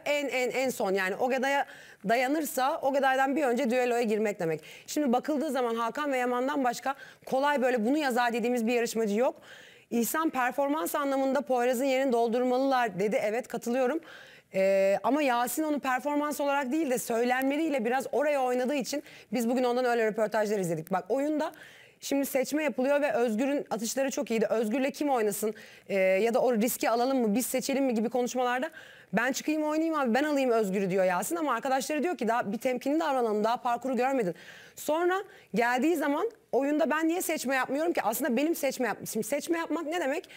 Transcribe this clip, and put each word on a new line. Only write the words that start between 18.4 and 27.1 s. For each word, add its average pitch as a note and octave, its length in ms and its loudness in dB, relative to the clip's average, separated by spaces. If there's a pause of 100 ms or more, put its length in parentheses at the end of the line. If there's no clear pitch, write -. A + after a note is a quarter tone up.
oynadığı B3+ 320 0
için C#4+ 280 -4 (300)
biz A3+ 160 0
bugün B3+ 140 2
ondan B3 220 2
öyle A#3 200 2
röportajlar G#3+ 540 0
izledik. E3 320 -4
Bak F3+ 180 -2
oyunda D4 420 0 (480)
şimdi C#4 260 0
seçme C4+ 380 -2
yapılıyor C#4 380 2
ve D4 120 0
Özgür'ün A#3+ 560 0
atışları A#3 420 -2
çok A#3 200 -4
iyiydi. A3+ 180 2
Özgür'le A#3 420 0
kim D4 180 -2
oynasın, G#3+ 440 0 (360)
ee, G3 100 -2
ya F#3+ 340 4
da B3 80 2
o B3 140 4
riski A#3+ 340 0
alalım A#3+ 320 2